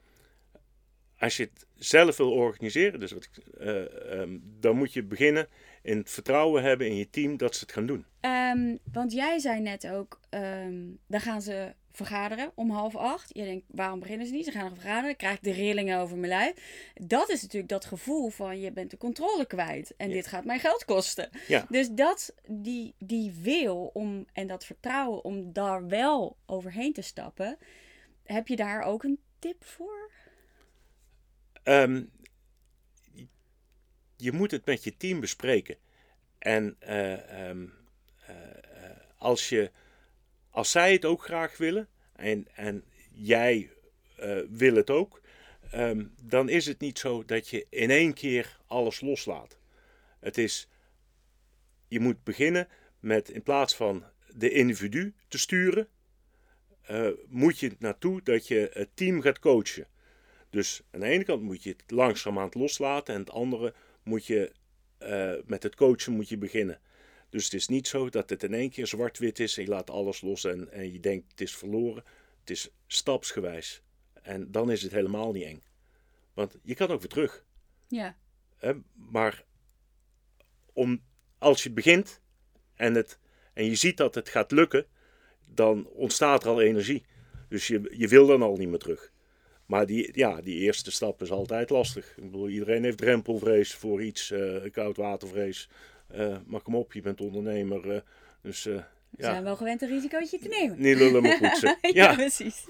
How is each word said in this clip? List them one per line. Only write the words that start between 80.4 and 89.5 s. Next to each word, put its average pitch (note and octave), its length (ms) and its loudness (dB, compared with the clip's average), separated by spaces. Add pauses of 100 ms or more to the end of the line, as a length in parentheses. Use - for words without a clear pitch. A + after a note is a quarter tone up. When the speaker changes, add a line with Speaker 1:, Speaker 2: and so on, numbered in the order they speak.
Speaker 1:
om, B2 300 0 (360)
als C#3+ 240 6
je B2+ 80 -8
begint E3+ 500 4 (540)
en A#2 200 2
het, - 240 -2 (340)
en A2 120 -2
je A2+ 100 0
ziet F3 220 2
dat C#3 180 2
het A2+ 140 -6
gaat G#2+ 220 2
lukken, D3+ 360 6 (600)
dan A2 380 4
ontstaat C3+ 560 2
er A2+ 60 0
al A#2 120 4
energie. A2 440 4 (440)
Dus G#2 180 -4
je, G#2+ 300 -2
je A2+ 120 2
wil C3+ 180 12
dan C3+ 160 8
al G2+ 140 2
niet F#2 120 -2
meer E2+ 100 0
terug. - 320 -8 (560)